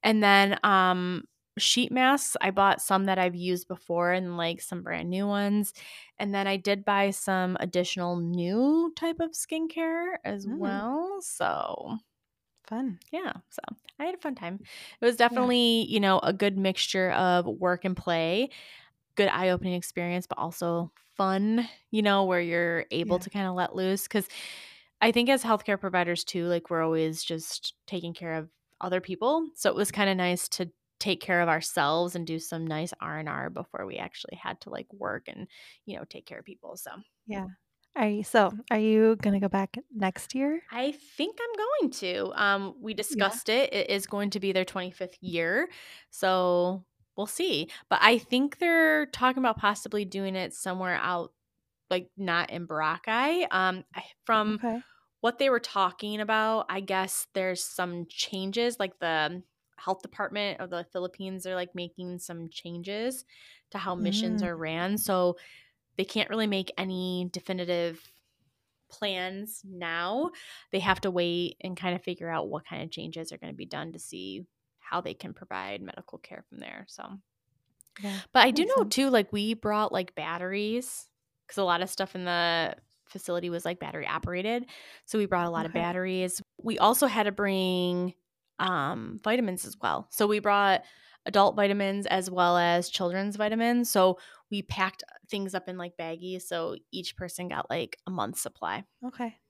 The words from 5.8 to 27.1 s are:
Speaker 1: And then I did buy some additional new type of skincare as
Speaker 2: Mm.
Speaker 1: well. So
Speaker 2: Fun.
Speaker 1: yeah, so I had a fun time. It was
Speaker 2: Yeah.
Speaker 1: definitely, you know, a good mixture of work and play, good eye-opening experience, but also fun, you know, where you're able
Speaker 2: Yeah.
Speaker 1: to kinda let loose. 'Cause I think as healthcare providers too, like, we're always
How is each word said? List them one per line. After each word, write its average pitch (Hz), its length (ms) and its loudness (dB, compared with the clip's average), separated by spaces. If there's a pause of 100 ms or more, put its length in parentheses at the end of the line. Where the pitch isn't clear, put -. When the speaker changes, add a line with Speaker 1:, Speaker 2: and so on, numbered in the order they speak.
Speaker 1:
And 202 180 -4
then 196 120 0
I 196 100 0
did 202 260 0
buy 202 280 4
some 185 480 0
additional 180 580 0
new 208 800 2
type 330 240 -2
of 330 120 -2
skincare 330 840 -4 (100)
as 196 200 -4
Speaker 2:
Mm. 208 40 -6
Speaker 1:
well. 294 720 -2
So - 760 -4 (680)
Speaker 2:
Fun. 226 320 -4 (120)
Speaker 1:
yeah, 339 220 -4 (160)
so - 120 -12 (380)
I 285 60 -4
had 370 100 -4
a - 20 -16
fun 294 180 -6
time. 180 240 -8 (420)
It 226 40 2
was 240 100 6 (120)
Speaker 2:
Yeah. - 0 -
Speaker 1:
definitely, 240 640 4
you 202 100 2
know, 190 240 6
a 190 100 2
good 196 240 2
mixture 190 540 2
of 180 340 4
work 180 400 0
and 185 100 0
play, 175 540 0 (680)
good 202 140 4
eye-opening 180 440 0
experience, 175 540 -4
but - 120 -6
also 170 520 -2 (260)
fun, 208 500 2 (240)
you 214 100 2
know, 196 240 6
where 180 160 2
you're 170 500 0
able 180 180 0
Speaker 2:
Yeah. 180 100 4
Speaker 1:
to 185 100 -10
kinda 190 240 -2
let 180 220 -2
loose. 190 320 0
'Cause 202 200 0 (720)
I 233 100 6
think 240 180 4
as 262 140 4
healthcare 214 360 2
providers 175 460 0
too, 175 220 -2
like, 170 220 0
we're 165 140 2
always 160 400 2